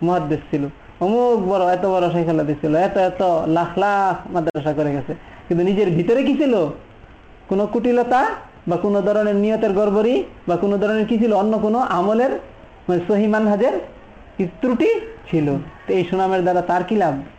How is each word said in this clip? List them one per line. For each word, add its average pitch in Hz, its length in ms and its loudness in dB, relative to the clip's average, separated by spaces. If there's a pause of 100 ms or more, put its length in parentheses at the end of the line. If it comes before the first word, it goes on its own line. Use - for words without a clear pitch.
মুহাদ্দিস 160 380 0 (100)
ছিল, 143 160 -2 (340)
অমুক 233 400 2
বড়, 185 320 2
এত 185 140 0
বড় 180 260 0
শাইখুল 165 260 0
হাদিস 147 220 -2
ছিল, 151 140 0
এত 190 220 2
এত 185 260 0 (240)
লাখ 165 320 0
লাখ 196 520 0
মাদ্রাসা 156 420 -2
করে 147 200 -2
গেছে, 143 220 -6 (340)
কিন্তু 175 160 2
নিজের 196 260 2
ভিতরে 170 320 2
কি 277 120 2
ছিল? 233 360 2 (800)
কোনো 196 180 0
কুটিলতা 240 580 2 (440)
বা 175 80 0
কোনো 202 240 0
ধরনের 208 360 2
নিয়তের 214 360 0
গড়বড়ি 214 520 2 (240)
বা 175 80 0
কোনো 202 220 0
ধরনের 214 280 0
কি 226 120 0
ছিল? 226 140 2
অন্য 214 260 2
কোনো 214 200 0
আমলের, 220 520 0 (580)
মানে, 175 200 0
সহি 208 180 2
মানহাজের 214 540 2 (560)
কি 185 120 -2 (120)
ত্রুটি 320 400 2 (300)
ছিল। 147 260 0
তো - 380 -8
এই 185 100 2
সুনামের 190 380 0
দ্বারা 180 200 2
তার 175 220 -2
কি 220 120 -2
লাভ? 151 260 0 (160)